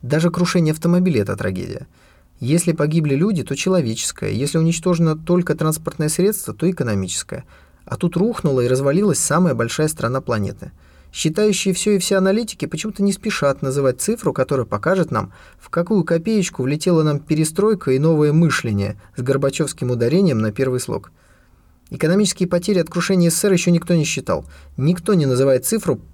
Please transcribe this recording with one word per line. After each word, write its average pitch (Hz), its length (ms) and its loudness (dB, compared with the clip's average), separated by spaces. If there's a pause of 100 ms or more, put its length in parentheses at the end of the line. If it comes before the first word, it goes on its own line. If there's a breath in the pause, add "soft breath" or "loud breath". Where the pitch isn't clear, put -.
Даже 156 260 2
крушение 170 440 2
автомобиля — 175 500 2
это 98 120 -2
трагедия. 92 520 -6 (520 soft breath)
Если 165 320 0
погибли 151 440 0
люди, 170 280 0
то 139 120 -6
человеческое. 135 760 -2
Если 135 280 -2
уничтожено 165 580 2
только 175 380 0
транспортное 156 540 -2
средство, 190 440 -2
то 160 160 0
экономическое. 107 760 -4 (400 soft breath)
А 127 100 -8
тут - 200 -2
рухнула 170 460 0
и 120 60 2
развалилась 143 500 2
самая 160 380 2
большая 117 320 -2
страна 131 340 -4
планеты. 107 500 -6 (420 soft breath)
Считающие 196 600 0
всё 208 180 0
и 202 80 4
всё 196 180 0
аналитики 196 480 0
почему-то 185 360 -6
не 196 120 2
спешат 143 480 -2
называть 135 400 0
цифру, 208 320 -2
которая 131 320 0
покажет 156 440 -2
нам, 95 220 -4 (260 loud breath)
в - 120 -20
какую 175 340 0
копеечку 170 600 0
влетела 156 380 0
нам 151 180 0
перестройка 160 720 0
и 131 60 4
новое 151 360 2
мышление 113 680 0 (160 soft breath)
с 127 60 -8
горбачёвским 135 680 -2
ударением 123 500 2
на 107 120 0
первый 127 300 -2
слог. - 300 -8 (760 soft breath)
Экономические 180 600 0
потери 175 300 0
от 160 100 -2
крушения 175 400 2
С 160 60 -2
С - 40 -2
С - 60 -2
Р 196 80 4
ещё 175 180 2
никто 170 240 2
не 160 80 2
считал. - 420 -4 (300 loud breath)
Никто 170 380 0
не 165 120 4
называет 131 400 2
цифру 170 360 -2 (120)